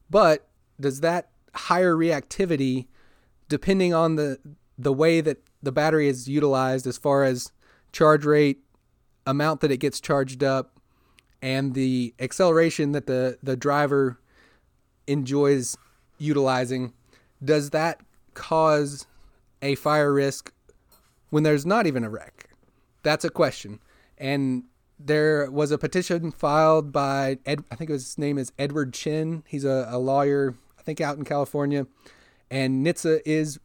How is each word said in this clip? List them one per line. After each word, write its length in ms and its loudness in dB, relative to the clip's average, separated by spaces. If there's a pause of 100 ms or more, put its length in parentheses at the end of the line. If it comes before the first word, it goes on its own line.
(120)
but 360 4 (320)
does 220 -4
that 300 -2 (240)
higher 400 2
reactivity, 920 -2 (640)
depending 460 0
on 200 2
the, 220 -2 (400)
the 160 0
way 280 4
that 180 -2 (240)
the 80 -4
battery 360 2
is 200 -2
utilized 580 0
as 140 -6
far 240 2
as 280 -2 (400)
charge 340 4
rate, 340 2 (640)
amount 360 -2
that 100 2
it 60 0
gets 220 -4
charged 440 -2
up, 360 -2 (640)
and 320 -2
the 460 -2
acceleration 720 2
that 160 -4
the, 340 -2
the 160 -4
driver 600 0 (880)
enjoys 680 0 (440)
utilizing, 760 -2 (500)
does 280 0
that 300 -2 (340)
cause 720 0 (560)
a 100 0
fire 400 2
risk 400 -2 (800)
when 100 2
there's 240 2
not 220 2
even 160 -2
a 80 -6
wreck? 380 -16 (540)
That's 200 0
a 60 -2
question. 520 -4 (360)
And 460 -2 (340)
there 540 0
was 180 0
a 80 0
petition 540 -2
filed 600 2
by, 540 -2
Ed-, 240 -4
I 60 -14
think 160 -8
his 260 -8
name 220 -2
is 180 -8
Edward 380 -4
Chin. 500 -4
He's 180 -8
a, 280 0
a 80 -2
lawyer, 560 2 (240)
I 20 -20
think 180 -8
out 160 -2
in 80 -10
California. 640 -2 (640)
And 340 0
nhtsa 400 0
is 400 -2